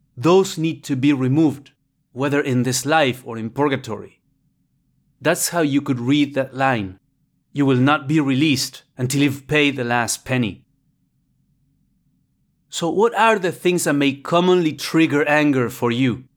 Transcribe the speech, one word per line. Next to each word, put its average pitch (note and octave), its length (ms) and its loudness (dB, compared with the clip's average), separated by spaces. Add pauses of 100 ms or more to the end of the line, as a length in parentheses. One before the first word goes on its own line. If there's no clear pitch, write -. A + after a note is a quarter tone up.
(160)
Those F#3 420 2
need D#3+ 280 -4
to C#3+ 100 -4
be C#3 160 2
removed, C3+ 600 0 (440)
whether C#3 240 0
in C3 220 0
this B2+ 240 -2
life C#3 400 0
or A2+ 140 -12
in A2+ 100 -8
purgatory. A#2 720 -6 (1000)
That's E3+ 300 -2
how E3+ 120 -2
you C#3 200 0
could C#3 180 -2
read C3+ 360 0
that C3 180 -4
line, A#2+ 460 -2 (520)
"You C#3 140 0
will C3 140 4
not C#3+ 280 2
be D#3 120 2
released C3+ 640 0 (120)
until C3 280 -2
you've C#3 240 -2
paid D3 280 0
the C3 80 -6
last A#2+ 400 -2
penny." A#2+ 400 -4 (2000)
So - 220 -6
what G3 240 0
are A3 240 2
the F3 120 -2
things F3+ 340 -2
that D3+ 100 0
may C#3 180 2
commonly E3+ 600 2
trigger D3 540 0
anger D3 440 2
for A#2+ 180 -4
you? A#2+ 360 0 (120)